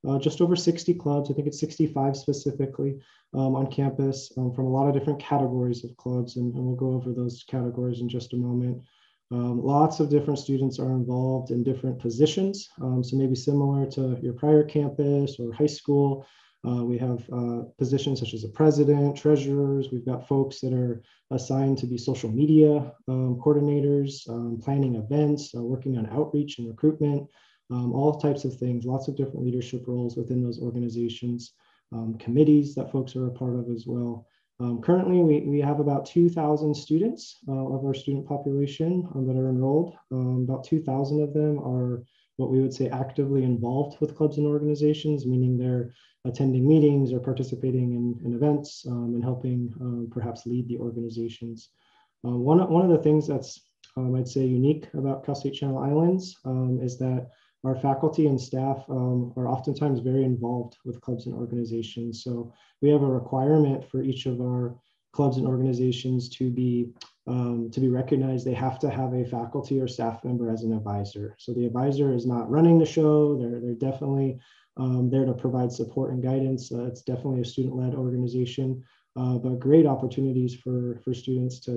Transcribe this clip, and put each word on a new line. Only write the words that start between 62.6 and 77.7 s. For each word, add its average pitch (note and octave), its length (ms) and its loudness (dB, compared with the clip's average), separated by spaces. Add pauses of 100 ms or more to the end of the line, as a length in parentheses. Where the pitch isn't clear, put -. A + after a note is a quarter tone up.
we C#3+ 80 6
have D3 140 6
a C#3 40 2
requirement C3+ 800 2
for C3 140 -4
each C3 240 -4
of B2 160 -2
our B2 340 -2 (360)
clubs C3 260 2
and C3 80 0
organizations B2+ 840 0
to C3 200 -2
be, A#2+ 420 0 (360)
um, A#2+ 440 -2
to C3 80 -4
be C3 80 4
recognized. C3 600 0
They B2 80 0
have C3 240 -4
to D3 100 0
have B2+ 240 -2
a B2 120 0
faculty C3 540 -4
or B2+ 80 -2
staff A2+ 360 -6
member A#2+ 260 -2
as A2+ 140 -4
an A2+ 100 0
advisor. G#2 640 -6
So - 160 -10
the A#2+ 140 0
advisor C#3 440 0
is A#2+ 140 0
not A#2+ 240 -2
running E3 300 8
the D#3+ 60 6
show. D3+ 520 4
They're, A#2+ 220 -4
they're B2 320 -4
definitely, C3+ 480 -2 (380)
um, B2+ 340 0
there C3+ 140 2
to B2+ 80 0
provide B2 380 -2
support B2+ 420 -4
and B2 100 -4
guidance. C3 480 -2
Uh, A#2+ 140 -6
it's B2 180 -10
definitely B2+ 380 -4
a A#2 40 -2
student-led B2+ 480 -4